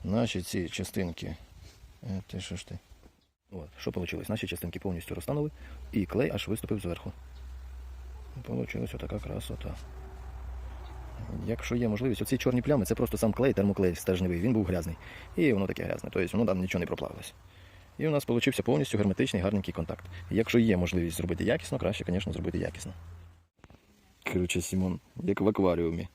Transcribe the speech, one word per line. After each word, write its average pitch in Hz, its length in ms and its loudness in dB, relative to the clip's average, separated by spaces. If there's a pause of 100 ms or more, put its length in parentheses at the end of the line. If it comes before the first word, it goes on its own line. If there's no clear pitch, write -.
Наші 101 380 2
ці 87 280 -2
частинки. 90 640 -4 (680)
Е, 95 240 -6
ти 95 140 -6
що - 140 -8
ж - 120 -10
ти? 92 120 -10 (720)
От, 85 260 -10
що - 140 -2
получилось? 87 380 -4
Наші 107 180 -2
частинки 87 320 -6
повністю 87 360 -4
розтанули, 147 360 -2 (400)
і 104 140 2
клей - 280 2
аж - 140 -4
виступив 107 320 -2
зверху. 87 320 -6 (1300)
Получилась - 520 -4
отака - 240 -6
красота. - 560 -6 (1700)
Якщо 117 280 0
є 120 120 4
можливість, 110 340 2
оці 120 160 2
чорні 123 240 4
плями, 135 240 4
це 113 100 2
просто 113 220 0
сам 110 160 4
клей, 127 200 6
термоклей 98 420 4
стержневий, 90 440 2
він 117 140 4
був 107 120 4
грязний. 82 300 0 (400)
І 151 180 6
воно 98 140 4
таке - 160 -2
грязне, - 300 -4
тобто 92 240 2
воно 117 80 6
там 92 140 2
нічого 92 200 0
не 85 60 0
проплавилось. - 480 -6 (640)
І 151 100 0
у 156 40 2
нас 143 140 2
получився 117 380 2
повністю 135 340 2
герметичний, 101 440 2
гарненький 98 320 2
контакт. 82 320 -4 (260)
Якщо 110 280 4
є 113 180 8
можливість 87 400 2
зробити 87 260 0
якісно, - 340 0
краще, - 300 0
звісно, - 260 0
зробити - 240 -2
якісно. - 360 -4 (1400)
Коротше, 90 280 2
Сімон, 92 380 2 (240)
як 98 180 2
в 95 60 6
акваріумі. 87 680 4